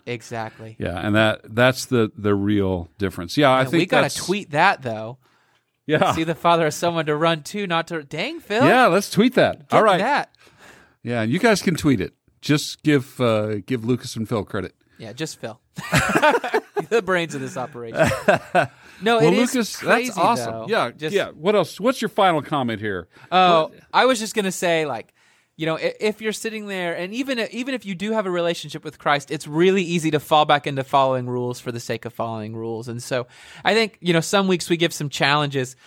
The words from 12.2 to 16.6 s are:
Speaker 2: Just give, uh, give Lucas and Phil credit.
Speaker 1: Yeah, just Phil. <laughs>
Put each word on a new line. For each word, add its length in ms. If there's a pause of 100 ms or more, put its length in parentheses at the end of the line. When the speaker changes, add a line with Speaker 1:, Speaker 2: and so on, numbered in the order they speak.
Speaker 2:
Just 420
give, 380
uh, 380
give 260
Lucas 320
and 100
Phil 160
credit. 320 (220)
Speaker 1:
Yeah, 160
just 260
Phil. 200 (320)
<laughs> 100 (880)